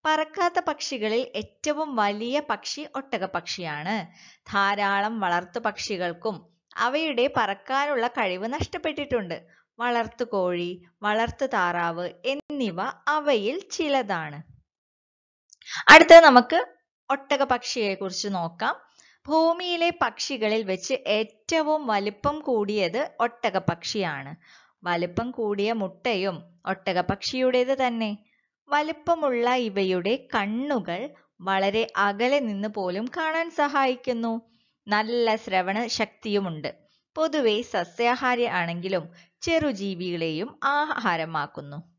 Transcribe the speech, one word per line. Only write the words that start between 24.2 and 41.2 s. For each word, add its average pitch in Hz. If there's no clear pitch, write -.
വലിപ്പം 175
കൂടിയ 214
മുട്ടയും 190
ഒട്ടകപ്പക്ഷിയുടേത് 247
തന്നെ. 220
വലിപ്പമുള്ള 294
ഇവയുടെ 196
കണ്ണുകൾ 220
വളരെ 196
അകലെ 208
നിന്ന് 214
പോലും 202
കാണാൻ 330
സഹായിക്കുന്നു. 254
നല്ല 220
ശ്രവണ 196
ശക്തിയുമുണ്ട്. 196
പൊതുവെ 269
സസ്യാഹാരി 240
ആണെങ്കിലും 175
ചെറുജീവികളെയും 190
ആഹാരമാക്കുന്നു. 160